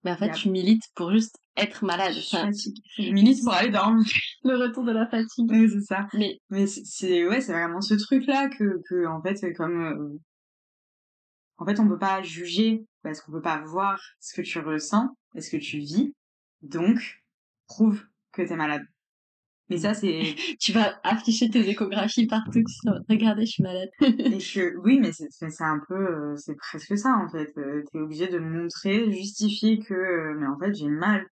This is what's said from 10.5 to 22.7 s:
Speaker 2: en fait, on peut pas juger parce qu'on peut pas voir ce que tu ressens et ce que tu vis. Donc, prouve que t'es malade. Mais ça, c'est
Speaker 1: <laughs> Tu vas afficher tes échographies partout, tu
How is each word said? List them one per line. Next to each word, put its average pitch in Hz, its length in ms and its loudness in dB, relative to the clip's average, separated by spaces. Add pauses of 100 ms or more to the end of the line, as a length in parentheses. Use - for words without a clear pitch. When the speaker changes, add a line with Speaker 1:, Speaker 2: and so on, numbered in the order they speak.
Speaker 2:
en 170 80 -10
fait, 208 140 -2
on 214 80 6
peut 180 120 2
pas 190 220 0
juger 180 640 -2 (180)
parce 156 180 -8
qu'on 156 100 -18
peut 156 100 -8
pas 156 200 -4
voir 190 380 -2 (200)
ce - 160 -18
que - 100 -6
tu - 140 -6
ressens 156 500 -2 (260)
et 160 60 -12
ce - 80 -14
que 165 120 -6
tu - 160 -10
vis. 160 360 -2 (480)
Donc, 170 600 -2 (460)
prouve 208 360 2 (280)
que - 100 -6
t'es 165 140 -4
malade. 151 280 -4 (840)
Mais 180 80 -2
ça, 202 160 0
c'est 160 420 -2
Speaker 1:
<laughs> 330 240 -8
Tu - 140 -2
vas 208 300 2
afficher 226 460 2
tes 220 200 4
échographies 208 580 0
partout, 220 320 -2
tu 226 140 2 (100)